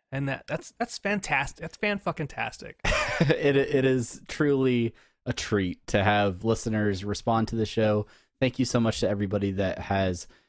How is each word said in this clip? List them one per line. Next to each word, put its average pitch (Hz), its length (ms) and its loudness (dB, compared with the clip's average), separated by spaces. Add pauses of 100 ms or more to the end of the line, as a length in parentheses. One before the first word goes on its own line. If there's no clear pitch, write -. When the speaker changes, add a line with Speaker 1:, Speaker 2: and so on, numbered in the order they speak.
(120)
Speaker 1:
and 139 160 -4
that, 135 180 -8
that's, - 320 -8
that's - 200 -6
fantastic. 208 640 -4
That's 165 160 -12
fan-fucking-tastic. 165 1080 -6
Speaker 2:
<laughs> - 60 2 (300)
It, 147 340 4
it 139 300 4
is 127 440 0
truly 131 680 2 (320)
a 117 80 -2
treat 95 540 -2
to 101 140 2
have 101 400 2
listeners 107 600 0
respond 113 440 0
to 117 80 -4
the 110 100 0
show. 104 400 0 (340)
Thank 127 180 0
you 131 60 2
so 120 160 0
much 113 200 0
to 101 100 2
everybody 101 420 0
that 95 260 -2
has, 95 480 0 (220)